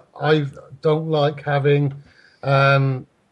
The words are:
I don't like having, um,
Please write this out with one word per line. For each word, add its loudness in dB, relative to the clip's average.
I 2
don't -2
like -2
having, 0
um, 2